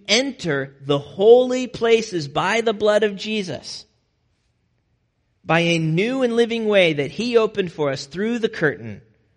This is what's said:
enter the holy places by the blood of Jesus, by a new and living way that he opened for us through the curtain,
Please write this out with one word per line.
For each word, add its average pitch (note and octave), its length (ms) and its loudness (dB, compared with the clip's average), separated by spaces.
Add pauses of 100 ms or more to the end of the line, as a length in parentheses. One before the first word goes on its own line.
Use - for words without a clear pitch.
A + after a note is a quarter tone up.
enter F3 720 -2
the C#3+ 180 -2
holy B3 680 4
places A3+ 600 -2
by F3 360 -2
the A3+ 120 0
blood G#3 280 2
of G#3 140 -2
Jesus, F#3+ 680 -8 (1600)
by D#3+ 160 2
a E3+ 180 2
new F#3+ 440 0
and A#3 120 0
living A3+ 320 0
way F#3 280 4
that C#3+ 180 -4
he A#3 240 -2
opened G#3+ 340 0
for D3 200 -2
us C3 160 -8
through A3 340 -4
the A3 80 -2
curtain, A#2+ 520 -4 (360)